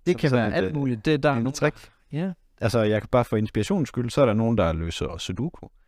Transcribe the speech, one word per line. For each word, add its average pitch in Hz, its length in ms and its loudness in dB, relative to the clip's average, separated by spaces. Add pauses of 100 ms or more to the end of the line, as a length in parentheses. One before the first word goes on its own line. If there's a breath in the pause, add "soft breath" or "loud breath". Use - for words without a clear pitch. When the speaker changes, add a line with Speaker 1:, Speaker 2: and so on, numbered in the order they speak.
Speaker 1:
Det 180 60 2
Speaker 2:
Som 180 80 0
Speaker 1:
kan 151 100 2
Speaker 2:
sådan 127 120 4
Speaker 1:
være 107 100 0
Speaker 2:
et, 180 120 0
Speaker 1:
alt 185 60 -2
Speaker 2:
øh, 156 40 -4
Speaker 1:
muligt. 131 300 -4
Det, 151 180 2
der 147 80 4
er 135 60 0
Speaker 2:
en 117 60 0
Speaker 1:
nogen, 131 120 -2
Speaker 2:
trick? - 360 -2 (220)
Speaker 1:
ja. 175 200 -4 (280)
Altså, 113 220 2
jeg 107 200 2
kan - 100 -18
bare 123 120 4
for - 120 -2
inspirations 110 520 0
skyld, 120 220 -4
så 143 120 2
er 135 40 6
der 110 60 4
nogen, 113 260 2
der 82 140 2
løser 82 460 -6
sudoku. 113 480 -8 (220)